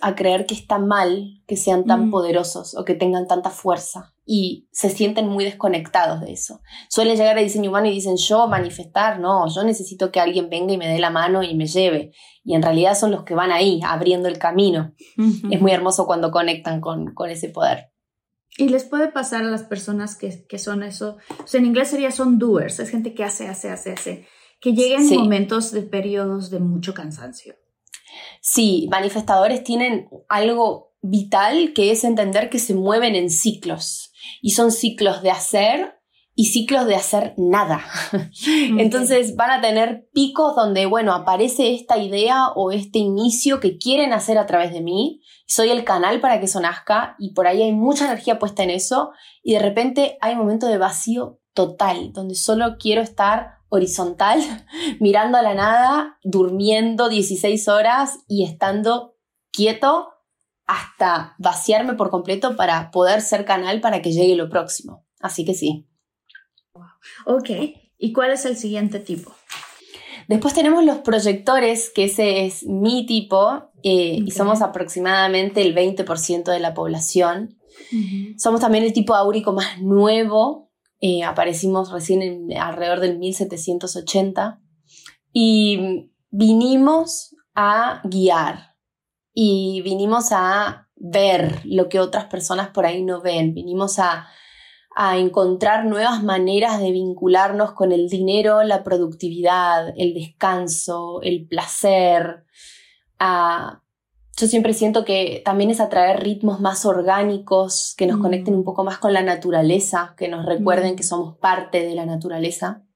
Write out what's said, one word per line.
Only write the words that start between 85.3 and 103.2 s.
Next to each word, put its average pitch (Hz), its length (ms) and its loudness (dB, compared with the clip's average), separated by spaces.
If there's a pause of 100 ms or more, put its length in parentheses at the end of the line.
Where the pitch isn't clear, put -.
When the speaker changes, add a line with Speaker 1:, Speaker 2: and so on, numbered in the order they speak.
Speaker 1:
y 202 800 2 (220)
vinimos 262 1040 2 (180)
a 208 500 0
guiar, 175 720 0 (580)
y 190 500 0
vinimos 202 480 0
a 202 640 -2
ver 180 720 0
lo 185 220 0
que 190 120 0
otras 185 260 -2
personas 190 440 -6
por 190 180 0
ahí 180 160 -4
no 180 180 -4
ven, 165 320 0
vinimos 180 460 -4
a, 170 280 -2 (680)
a 190 220 0
encontrar 185 680 2
nuevas 220 380 0
maneras 202 560 0
de 190 120 0
vincularnos 185 800 0
con 185 180 0
el 175 160 2
dinero, 202 560 2
la 202 220 0
productividad, 175 1120 0
el 175 160 0
descanso, 175 1080 -4
el 170 280 -4
placer. 175 960 0 (760)
A, 175 640 0 (540)